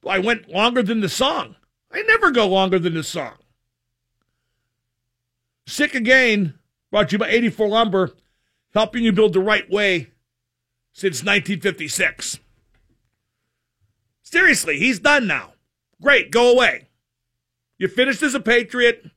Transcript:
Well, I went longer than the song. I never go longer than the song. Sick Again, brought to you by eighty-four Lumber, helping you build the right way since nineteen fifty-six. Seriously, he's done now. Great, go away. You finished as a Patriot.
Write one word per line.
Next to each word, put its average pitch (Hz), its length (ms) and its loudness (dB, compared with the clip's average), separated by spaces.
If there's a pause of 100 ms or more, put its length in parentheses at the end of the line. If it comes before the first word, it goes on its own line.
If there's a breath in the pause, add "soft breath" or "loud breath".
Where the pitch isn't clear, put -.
Well, 196 140 -6
I 190 40 0
went 226 280 -2
longer 226 340 0
than 220 200 -2
the 185 80 -2
song. 262 480 -4 (340)
I 392 120 -8
never 440 280 2
go 233 160 2
longer 190 320 2
than 170 140 -4
the 156 100 -6
song. 135 300 -10 (2250)
Sick - 260 -4
Again, 226 640 2 (320)
brought 208 200 0
to 196 60 -2
you 208 40 0
by 208 80 -4
eighty-four 220 400 0
Lumber, 202 440 0 (600)
helping 220 300 -2
you 226 80 2
build 196 220 2
the 190 80 2
right 202 280 -2
way 185 420 -2 (800)
since 180 280 -6
nineteen 196 380 -2
fifty-six. - 800 -6 (1800)
Seriously, 269 560 2
he's 220 200 -2
done 277 280 2
now. 135 240 -6 (500)
Great, 277 300 2
go 240 180 4
away. 240 380 2 (920)
You 185 120 -2
finished 254 340 0
as 277 100 -2
a 277 60 -2
Patriot. 240 680 0 (120)